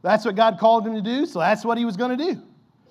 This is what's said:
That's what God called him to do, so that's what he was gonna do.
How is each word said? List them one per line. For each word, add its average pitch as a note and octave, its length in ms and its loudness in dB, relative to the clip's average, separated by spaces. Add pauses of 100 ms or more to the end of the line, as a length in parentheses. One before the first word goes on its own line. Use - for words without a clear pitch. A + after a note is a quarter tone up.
That's G#3 220 2
what G#3+ 100 -2
God A3+ 240 2
called A3+ 260 4
him A3 100 -6
to A3 60 -4
do, A#3+ 260 -2
so - 120 -8
that's G#3 260 0
what A#3 140 0
he A#3+ 60 -2
was G#3+ 120 -4
gonna B3 200 -2
do. D4 260 -4 (480)